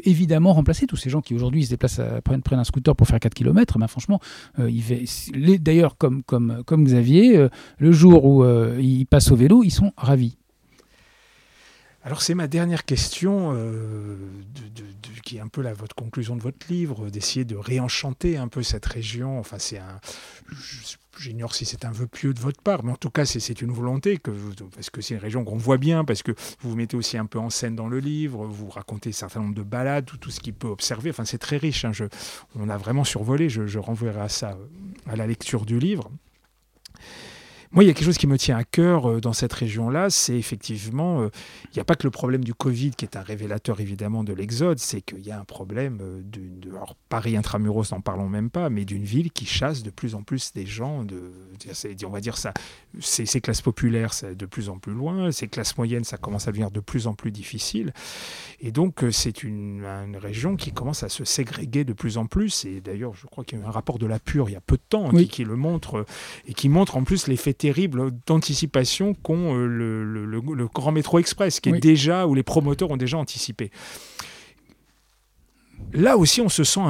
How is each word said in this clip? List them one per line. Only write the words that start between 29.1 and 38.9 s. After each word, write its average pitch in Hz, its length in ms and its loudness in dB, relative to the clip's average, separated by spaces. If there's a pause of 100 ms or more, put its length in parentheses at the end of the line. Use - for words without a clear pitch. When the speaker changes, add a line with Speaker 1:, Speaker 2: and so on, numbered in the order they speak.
Speaker 2:
certain 104 260 -10
nombre 104 160 -6
de 104 80 -8
balades, 131 420 -4
tout, 135 120 -18
tout - 120 -16
ce - 100 -12
qu'il 110 140 -10
peut 120 140 -10
observer. 110 420 -6
Enfin, 123 160 -6
c'est 113 140 -6
très - 180 -4
riche, 139 280 -2
hein, 113 60 -2
je, 107 120 -6 (520)
on 107 140 -6
a 104 80 -4
vraiment 117 260 -2
survolé, 131 460 0
je, 110 160 -4
je 104 140 -4
renverrai 107 420 -6
à 104 80 -4
ça, 104 220 -6
euh, 160 600 -16
à 110 40 -6
la 110 100 -4
lecture 113 400 -4
du 117 140 0
livre. 170 320 -2 (1600)
Moi, 185 120 8
il 202 40 10
y - 20 10
a 151 40 8
quelque 147 120 -2
chose 175 120 4
qui 147 100 2
me 139 100 4
tient 127 180 0
à 117 80 0
cœur, 170 460 2